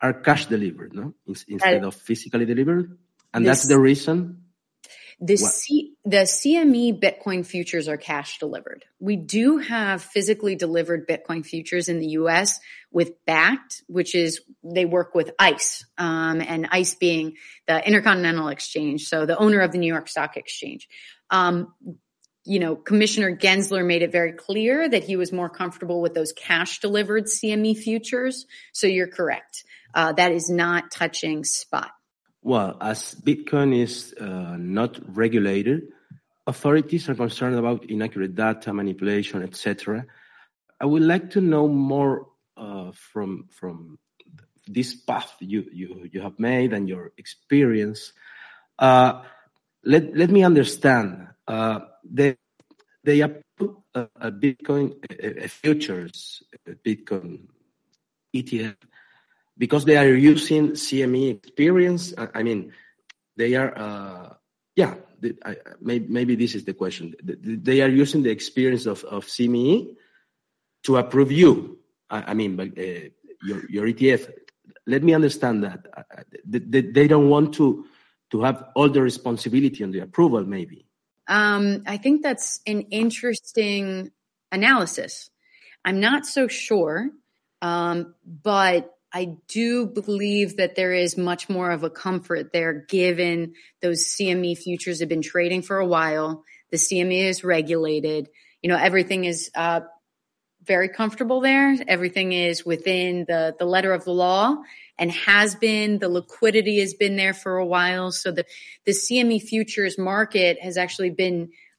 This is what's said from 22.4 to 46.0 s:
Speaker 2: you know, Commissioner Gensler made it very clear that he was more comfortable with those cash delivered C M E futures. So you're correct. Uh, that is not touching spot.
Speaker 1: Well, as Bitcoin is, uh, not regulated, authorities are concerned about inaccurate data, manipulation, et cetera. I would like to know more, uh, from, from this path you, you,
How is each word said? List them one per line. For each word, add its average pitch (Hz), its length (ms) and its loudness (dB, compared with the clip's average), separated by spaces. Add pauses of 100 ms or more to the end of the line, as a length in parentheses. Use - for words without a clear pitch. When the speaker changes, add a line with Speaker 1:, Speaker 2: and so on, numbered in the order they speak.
Speaker 2:
you 190 160 0
know, 165 160 -2
Commissioner 208 600 0
Gensler 190 480 2
made 175 180 2
it 170 100 0
very 170 200 0
clear 226 560 -2
that 233 160 0
he 185 120 -4
was 180 160 -4
more 175 180 -4
comfortable 175 500 -6
with 170 140 -2
those 156 180 -4
cash - 460 -2
delivered 208 500 -2
C - 220 -4
M 214 160 0
E 220 80 2
futures. 233 720 -4 (260)
So - 140 -2
you're 185 220 0
correct. - 560 -6 (280)
Uh, 160 200 2
that 180 200 2
is 165 160 -4
not 175 420 -2
touching 156 540 -6
spot. - 460 -6 (500)
Speaker 1:
Well, 110 400 -2
as - 340 -6
Bitcoin 143 640 0
is, - 440 -4
uh, 92 360 -10
not 95 440 -4 (160)
regulated, 110 720 0 (580)
authorities 151 640 0
are 135 60 -2
concerned 120 420 -2
about 120 340 -2
inaccurate 107 440 -4
data, 110 380 -2
manipulation, 101 680 -4
et 92 140 -12
cetera. 107 500 -6 (720)
I - 40 -4
would 151 180 4
like 175 280 2
to 208 100 0
know 156 280 4
more, 139 600 0 (280)
uh, 98 360 -12
from, 95 580 -10
from 85 480 -16 (680)
this 123 280 -4
path - 460 -8
you, 95 320 -6
you, 90 400 -14